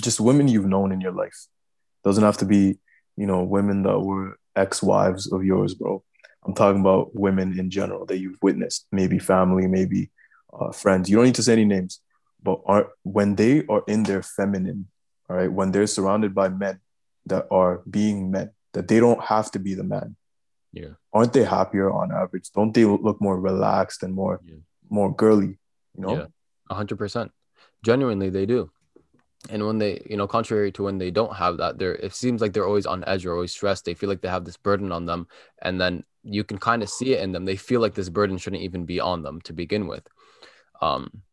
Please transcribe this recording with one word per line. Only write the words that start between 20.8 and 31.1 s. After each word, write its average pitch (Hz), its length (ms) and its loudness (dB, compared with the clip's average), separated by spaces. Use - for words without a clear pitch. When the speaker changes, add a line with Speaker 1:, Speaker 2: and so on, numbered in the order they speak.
Speaker 1:
Aren't 113 220 4
they 127 100 6
happier 95 480 2
on 98 220 -2
average? 95 380 -6
Don't 107 220 0
they 113 120 6
look 101 340 2
more 98 200 0
relaxed 95 640 0
and 92 100 -6
more, 95 320 -4
Speaker 2:
Yeah. 80 100 -20
Speaker 1:
more 101 240 0
girly, 104 440 4
you 95 60 -14
know? 95 140 -4
Speaker 2:
Yeah, - 100 -8
a 95 60 -8
hundred 104 220 -6
percent. 107 340 -6
Genuinely, 113 460 2
they 95 160 -2
do. 110 240 -2
And 107 160 -4
when 110 140 -2
they, 104 300 -2
you 104 80 -6
know, 101 100 -2
contrary 107 460 -2
to 101 100 -6
when 98 140 -4
they 92 140 -4